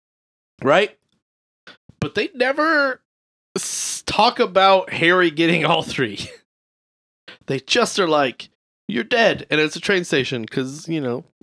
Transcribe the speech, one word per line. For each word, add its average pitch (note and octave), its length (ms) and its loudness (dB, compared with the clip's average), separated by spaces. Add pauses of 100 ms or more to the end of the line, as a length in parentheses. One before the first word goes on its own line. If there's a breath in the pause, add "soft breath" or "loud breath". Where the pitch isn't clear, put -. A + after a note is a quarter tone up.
(600)
right? F3 340 2 (1040 loud breath)
But D3+ 140 -6
they C4 220 -4
never C#4 640 0 (540)
s-, - 500 -8
talk A#3 340 0
about F#3+ 520 2
Harry F3 400 2
getting E3 340 0
all D#3+ 180 2
three. G#2+ 520 -6
<laughs> - 40 -20 (1080 loud breath)
They C#3 140 -4
just - 360 0
are F3+ 120 2
like, C#3+ 400 0 (400)
"You're - 160 -2
dead," G#3+ 440 2
and D3+ 120 2
it's D#3 160 -2
a - 20 -10
train F#3 240 0
station B2+ 420 -2
'cause, C#3 440 -6
you D#3+ 100 -2
know, B2 240 -4 (200)